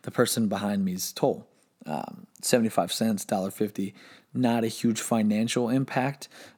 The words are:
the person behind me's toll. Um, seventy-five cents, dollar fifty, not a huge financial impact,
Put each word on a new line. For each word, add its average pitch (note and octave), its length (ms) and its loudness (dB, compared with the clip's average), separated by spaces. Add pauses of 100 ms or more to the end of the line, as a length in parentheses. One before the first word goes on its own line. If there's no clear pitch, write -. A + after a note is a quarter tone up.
the - 80 -8
person A2+ 380 2
behind G2+ 360 0
me's F#2 280 -2
toll. - 340 0 (380)
Um, - 420 -8 (140)
seventy-five A2 500 2
cents, A2 360 -2
dollar F#2+ 240 -2
fifty, G2+ 440 -4 (380)
not A#2 320 2
a A2+ 40 0
huge A2+ 340 0
financial A2+ 680 2
impact, C3 600 -2 (300)